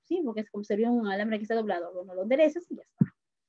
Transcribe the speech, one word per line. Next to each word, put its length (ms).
Sí, 200
porque 160
es 100
como 140
si 100
fuera 160
un 160
alambre 320
que 40
está 120
doblado. 380
Bueno, 220
lo 80
enderezas 480
y 60
ya 60
está. 320